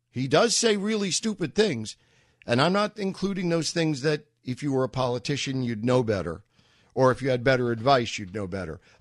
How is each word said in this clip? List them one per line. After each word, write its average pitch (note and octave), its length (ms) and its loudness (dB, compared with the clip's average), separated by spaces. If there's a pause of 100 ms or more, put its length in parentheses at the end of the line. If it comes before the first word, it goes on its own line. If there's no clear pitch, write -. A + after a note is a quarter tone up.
(100)
He B2+ 180 -4
does G3 260 4
say A3 220 2
really G3+ 360 -2
stupid G3 420 -4
things. C3+ 420 0 (500)
And A#2+ 160 2
I'm F3 100 4
not G#3 260 0
including F#3+ 520 -4
those E3 220 0
things D#3 280 0
that D3+ 240 -2 (180)
if B2 200 -8
you C#3+ 100 -2
were C3 120 2
a B2+ 40 0
politician, C3 760 -2
you'd A#2 220 -4
know B2+ 180 4
better. F2+ 420 -2 (500)
Or C3 160 6
if B2 100 0
you C3+ 80 -2
had B2 160 0
better B2 260 2
advice, A#2 480 2
you'd F#2+ 140 -12
know G2+ 140 -6
better. F2 340 -8 (200)